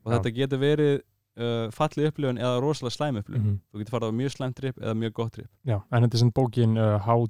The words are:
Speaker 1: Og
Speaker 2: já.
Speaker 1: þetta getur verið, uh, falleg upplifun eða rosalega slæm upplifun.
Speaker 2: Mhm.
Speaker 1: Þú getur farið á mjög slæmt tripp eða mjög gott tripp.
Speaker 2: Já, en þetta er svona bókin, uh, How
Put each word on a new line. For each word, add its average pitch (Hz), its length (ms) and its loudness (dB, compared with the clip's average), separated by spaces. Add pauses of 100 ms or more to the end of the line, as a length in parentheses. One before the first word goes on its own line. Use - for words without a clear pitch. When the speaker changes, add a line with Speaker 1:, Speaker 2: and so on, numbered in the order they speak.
Speaker 1:
Og 110 80 -4
Speaker 2:
já. 120 60 4
Speaker 1:
þetta 117 160 -2
getur 135 240 -2
verið, 147 420 2 (360)
uh, 117 340 -2
falleg 151 420 0
upplifun 131 260 -2
eða 123 240 0
rosalega 139 340 -2
slæm 143 220 -2
upplifun. 104 240 -4
Speaker 2:
Mhm. 101 180 0 (140)
Speaker 1:
Þú 104 40 -8
getur 104 120 -6
farið 117 180 -2
á 110 60 -2
mjög 131 220 -2
slæmt 127 180 -6
tripp 135 240 -6
eða 110 180 -4
mjög 113 160 -2
gott 113 200 -4
tripp. - 160 -14 (180)
Speaker 2:
Já, 107 160 0 (100)
en 120 100 4
þetta 117 120 4
er 120 40 2
svona 120 140 6
bókin, 113 460 2
uh, 107 200 4
How 117 320 2